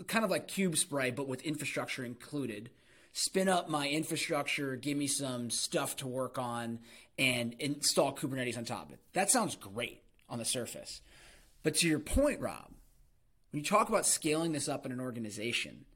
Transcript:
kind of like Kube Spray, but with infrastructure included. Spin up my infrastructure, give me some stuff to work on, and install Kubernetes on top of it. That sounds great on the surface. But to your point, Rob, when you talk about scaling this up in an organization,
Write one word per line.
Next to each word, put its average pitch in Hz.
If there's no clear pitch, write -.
kind 220
of 202
like 165
Kube 185
Spray, 131
but 135
with 127
infrastructure 143
included. 117
Spin 190
up 180
my 143
infrastructure, 147
give 143
me 143
some 127
stuff -
to 135
work 127
on, 117
and 123
install 143
Kubernetes 127
on 117
top 101
of 69
it. -
That 196
sounds 202
great -
on 117
the 113
surface. -
But 156
to 170
your 151
point, 262
Rob, 95
when 147
you -
talk 214
about 208
scaling 160
this 147
up 135
in 131
an 127
organization, 113